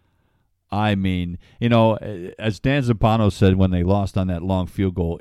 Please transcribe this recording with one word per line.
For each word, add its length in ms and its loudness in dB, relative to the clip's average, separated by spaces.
I 260 0
mean, 420 -2
you 100 0
know, 260 4
as 640 -8
Dan 240 0
Zampano 480 2
said 240 4
when 160 2
they 120 0
lost 340 -2
on 100 -2
that 160 -6
long 240 -2
field 280 -4
goal, 260 -4